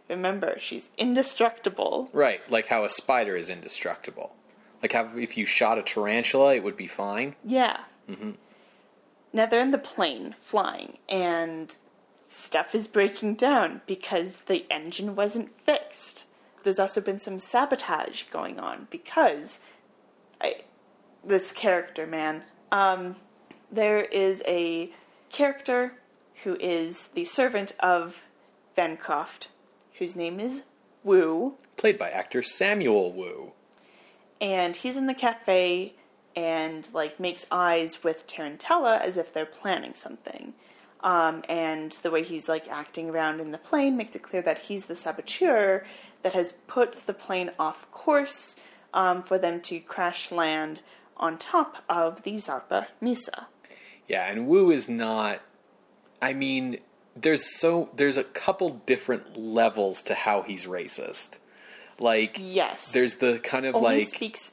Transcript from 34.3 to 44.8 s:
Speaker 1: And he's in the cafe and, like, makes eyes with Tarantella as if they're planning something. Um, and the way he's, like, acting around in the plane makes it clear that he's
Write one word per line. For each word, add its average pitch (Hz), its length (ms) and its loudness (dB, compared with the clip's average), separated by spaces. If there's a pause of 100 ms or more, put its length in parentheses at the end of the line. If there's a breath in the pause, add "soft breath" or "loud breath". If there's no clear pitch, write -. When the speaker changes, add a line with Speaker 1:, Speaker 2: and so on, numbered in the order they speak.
Speaker 1:
And 180 360 0
he's 254 200 -6
in 269 100 0
the 262 80 -2
cafe 190 800 2 (400 soft breath)
and, 160 580 -2
like, 151 280 -4
makes 175 300 -4
eyes 170 520 2
with 160 240 -2
Tarantella 220 720 2
as 185 180 -2
if 170 160 -2
they're 156 140 -4
planning - 480 -4
something. - 600 -14 (500 soft breath)
Um, 165 440 2
and 160 440 -4 (100)
the 170 80 -2
way 160 120 2
he's, 165 260 -6
like, 160 200 -2
acting 160 420 -8
around 156 300 -2
in 156 120 -8
the 151 60 -10
plane 277 380 2
makes 220 200 -6
it - 60 -16
clear 180 200 -4
that 160 180 0
he's 202 260 -8